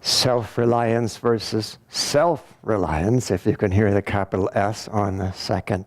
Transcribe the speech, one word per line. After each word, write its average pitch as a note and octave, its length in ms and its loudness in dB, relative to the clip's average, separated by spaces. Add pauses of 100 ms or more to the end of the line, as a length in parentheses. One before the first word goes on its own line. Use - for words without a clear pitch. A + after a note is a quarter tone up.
self-reliance A#2 1160 0
versus A2 600 -2 (120)
self-reliance, A2 1400 0
if F#2 140 0
you G#2+ 120 2
can G#2 140 0
hear G2+ 220 4
the G2+ 80 2
capital G2 520 -2
S G#2 340 -2
on G2+ 300 -2
the F#2+ 160 -4
second F#2+ 540 -4